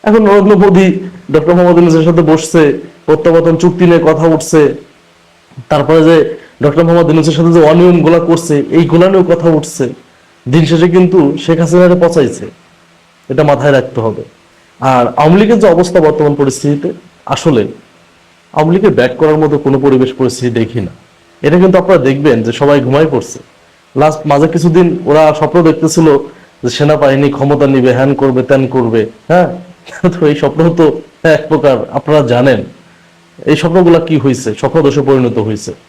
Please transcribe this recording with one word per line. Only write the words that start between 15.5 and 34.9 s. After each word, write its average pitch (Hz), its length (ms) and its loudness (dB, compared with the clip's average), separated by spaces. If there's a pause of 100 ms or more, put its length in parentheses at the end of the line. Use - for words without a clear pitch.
যে 208 100 2
অবস্থা 180 320 0
বর্তমান 151 340 0
পরিস্থিতিতে, 143 580 -4 (340)
আসলে 135 340 -2 (920)
আওয়ামী 160 220 0
লীগের 196 160 2
ব্যাট 123 260 -2
করার 156 220 0
মতো 147 200 0
কোনো 135 200 -2
পরিবেশ 131 340 0
পরিস্থিতি 123 380 -4
দেখি 113 300 -4
না। 90 100 -8 (520)
এটা 156 160 2
কিন্তু 185 200 2
আপনারা 180 200 2
দেখবেন 135 440 0
যে 113 100 -4
সবাই 143 280 0
ঘুমায় 135 300 0
পড়ছে। 127 280 -6 (560)
লাস্ট 151 320 0
মাঝে 151 220 2
কিছুদিন 170 380 2 (200)
ওরা 151 160 2 (120)
স্বপ্ন 151 280 -4
দেখতেছিল 160 460 0 (520)
যে 123 100 -4
সেনাবাহিনী 143 600 0
ক্ষমতা 143 360 -2
নিবে, 131 260 2
হ্যান 131 220 0
করবে, 131 280 -2
ত্যান 135 240 0
করবে, 117 340 -2 (260)
হ্যাঁ? 175 220 0 (320)
<laughs> - 320 -4
তো - 140 -8
এই 147 100 0
স্বপ্ন 147 240 -4 (160)
তো 170 80 2 (400)
এক 151 240 2
প্রকার 139 280 0 (160)
আপনারা 151 340 -2
জানেন, 120 340 0 (800)
এই 151 180 -2
স্বপ্নগুলা 170 440 0
কি 165 180 -4
হইছে, 127 360 -4
স্বপ্নদোষে 143 480 -2